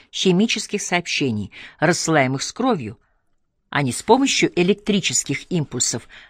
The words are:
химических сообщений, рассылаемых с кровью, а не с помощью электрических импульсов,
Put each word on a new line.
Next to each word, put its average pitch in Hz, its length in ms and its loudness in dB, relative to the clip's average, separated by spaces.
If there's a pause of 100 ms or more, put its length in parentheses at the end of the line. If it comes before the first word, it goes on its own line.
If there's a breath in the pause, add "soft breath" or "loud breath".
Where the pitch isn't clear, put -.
(120 loud breath)
химических 202 680 0
сообщений, 139 720 -2 (300 loud breath)
рассылаемых 151 640 2
с - 100 -8
кровью, 185 480 -2 (680)
а 143 120 -2
не 131 80 -2
с - 140 -8
помощью 254 560 4
электрических 180 920 -2
импульсов, 131 580 -4 (220 loud breath)